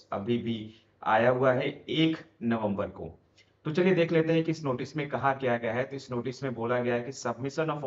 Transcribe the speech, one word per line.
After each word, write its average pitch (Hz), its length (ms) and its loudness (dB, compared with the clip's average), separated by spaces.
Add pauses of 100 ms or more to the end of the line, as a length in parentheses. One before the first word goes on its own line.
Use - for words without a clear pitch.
(120)
अभी 113 260 0
भी 117 180 -2 (460)
आया 113 280 4
हुआ 127 220 4
है 139 160 2 (200)
एक 160 280 2 (260)
नवंबर 107 460 0
को। 82 180 -12 (600)
तो 156 60 -2
चलिए 180 220 4
देख 165 180 2
लेते 160 200 4
हैं 165 120 4
कि 165 60 -2
इस 156 140 -2
नोटिस 127 320 -2
में 147 120 -2
कहा 135 260 0
क्या 127 220 0
गया 117 180 -2
है। 127 100 0
तो 139 120 -10
इस 135 160 -12
नोटिस 123 300 -6
में 135 120 -4
बोला 117 260 0
गया 120 140 0
है 120 80 0
कि 135 100 -8
submission 135 580 -4
of 147 160 -4